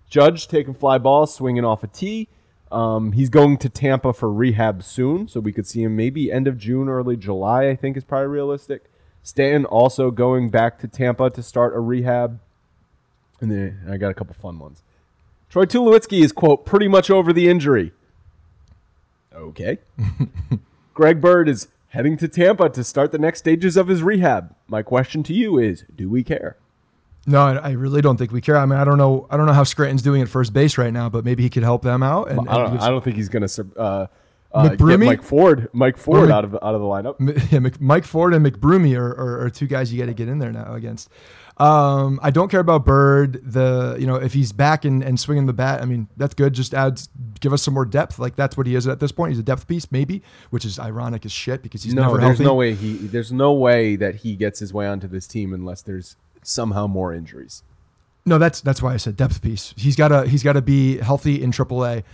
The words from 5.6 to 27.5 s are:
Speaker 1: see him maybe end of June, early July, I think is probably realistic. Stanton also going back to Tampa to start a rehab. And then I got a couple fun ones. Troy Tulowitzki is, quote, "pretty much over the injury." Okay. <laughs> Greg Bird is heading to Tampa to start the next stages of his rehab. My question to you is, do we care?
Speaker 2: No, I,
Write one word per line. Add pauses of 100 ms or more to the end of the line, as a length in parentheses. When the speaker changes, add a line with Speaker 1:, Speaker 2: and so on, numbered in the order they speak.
Speaker 1:
see
him
maybe
end
of
June,
early
July,
I
think
is
probably
realistic. (400)
Stanton
also
going
back
to
Tampa
to
start
a
rehab. (1040)
And
then
I
got
a
couple
fun
ones. (640)
Troy
Tulowitzki
is,
quote,
"pretty
much
over
the
injury." (1400)
Okay. (600)
<laughs>
Greg
Bird
is (220)
heading
to
Tampa
to
start
the
next
stages
of
his
rehab. (120)
My
question
to
you
is, (100)
do
we
care? (720)
Speaker 2:
No,
I,